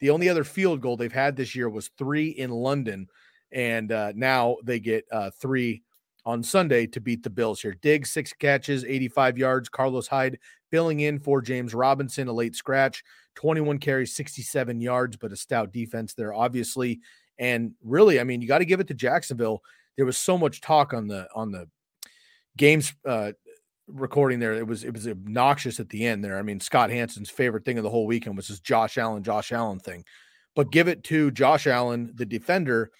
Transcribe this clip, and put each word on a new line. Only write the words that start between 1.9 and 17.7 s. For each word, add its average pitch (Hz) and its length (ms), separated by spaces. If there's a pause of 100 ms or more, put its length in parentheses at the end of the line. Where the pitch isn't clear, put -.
three 151 340
in 131 200
London, 117 560 (460)
and, 113 400
uh, 107 240
now 123 480
they 117 160
get, 110 320
uh, 101 180
three 123 540 (420)
on 117 160
Sunday 131 460
to 117 120
beat 117 220
the 117 80
Bills 107 320
here. 98 180
Diggs, 147 300
six - 220
catches, 139 520
eighty-five 127 540
yards. 131 300
Carlos 127 400
Hyde 131 320 (320)
filling 160 260
in 147 220
for 139 200
James 123 320
Robinson, 135 540
a 123 60
late 117 240
scratch. 135 480 (320)
Twenty-one 151 420
carries, 131 380
sixty-seven 123 640
yards, 123 360
but 104 140
a 98 60
stout 110 360
defense 113 420
there, 107 200
obviously. 120 680 (380)
And 120 340 (100)